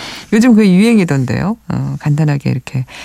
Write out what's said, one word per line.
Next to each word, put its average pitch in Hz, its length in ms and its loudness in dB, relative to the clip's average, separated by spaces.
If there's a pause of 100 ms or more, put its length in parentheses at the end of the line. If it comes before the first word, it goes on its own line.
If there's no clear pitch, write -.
<laughs> - 320 -10
요즘 226 220 4
그게 208 180 4
유행이던데요. 175 840 0 (100)
어, 135 320 -6
간단하게 147 500 -2
이렇게 127 360 -6 (200)